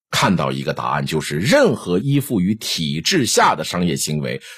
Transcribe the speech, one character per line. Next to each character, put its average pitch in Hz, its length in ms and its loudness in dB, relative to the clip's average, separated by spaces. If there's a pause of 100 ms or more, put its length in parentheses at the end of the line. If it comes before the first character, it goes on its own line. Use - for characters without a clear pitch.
看 - 280 2
到 67 160 -2
一 67 100 -6
个 71 100 -2
答 64 120 -6
案： 69 200 -2
就 76 140 -2
是 73 200 -4
任 180 360 4
何 90 240 0
依 139 220 2
附 123 180 -2
于 98 160 2
体 78 460 -4
制 151 240 0
下 175 280 4
的 78 120 -4
商 90 200 0
业 73 120 0
行 76 240 -2
为， 64 200 -6 (160)